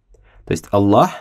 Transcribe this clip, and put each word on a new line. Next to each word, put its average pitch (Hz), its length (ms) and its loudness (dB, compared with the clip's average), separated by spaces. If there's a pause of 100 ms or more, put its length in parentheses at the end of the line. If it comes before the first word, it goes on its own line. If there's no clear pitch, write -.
(460)
То - 80 -8
есть - 180 -8
Аллах, 104 400 2 (100)